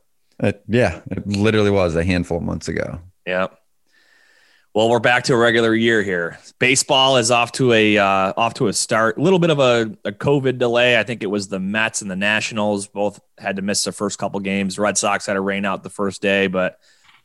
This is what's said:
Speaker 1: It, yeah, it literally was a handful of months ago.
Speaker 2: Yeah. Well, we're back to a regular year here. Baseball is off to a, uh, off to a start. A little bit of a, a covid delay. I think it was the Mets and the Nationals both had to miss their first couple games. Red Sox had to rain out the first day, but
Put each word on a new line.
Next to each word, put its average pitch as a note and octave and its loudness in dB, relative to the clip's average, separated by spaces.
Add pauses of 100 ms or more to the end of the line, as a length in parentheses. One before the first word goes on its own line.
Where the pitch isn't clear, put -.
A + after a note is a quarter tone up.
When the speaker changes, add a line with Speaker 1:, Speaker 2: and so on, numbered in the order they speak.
(400)
Speaker 1:
It, - -2
yeah, G#2 2 (100)
it - -8
literally G#2 2
was F#2 2
a E2 0
handful F2 -2
of E2+ -6
months F2 -8
ago. E2+ -6 (280)
Speaker 2:
Yeah. F#2 -2 (1300)
Well, A2+ 2
we're A#2+ 2
back B2 2
to C#3+ 0
a A#2+ 2
regular A2+ 4
year A2+ 2
here. F2 -4 (220)
Baseball C3+ 2
is A#2+ 2
off A#2+ 2
to B2+ 2
a, G#2+ 4
uh, G2 2
off A2+ 0
to B2+ -2
a F#2 -2
start. A2+ 0
A - -4
little F3+ 4
bit E3+ 2
of D3 2
a, A#2 2
a G2+ -6
covid C3 0
delay. A#2+ 2
I G#2+ 2
think A2+ -8
it G#2 -2
was G2 -4
the F#2+ -6
Mets G#2+ -4
and G2 -10
the F2+ -6
Nationals G#2 -2
both G2+ -6 (200)
had G2 -6
to G2 -6
miss G2 -2
their F#2+ -6
first G2+ -6
couple G2+ -6
games. G2 -4
Red G2+ 0
Sox G2+ -2
had G#2 -4
to G2 -2
rain G2 -2
out F#2+ -4
the F#2+ -14
first G2 -6
day, G2 2
but F#2 -2 (460)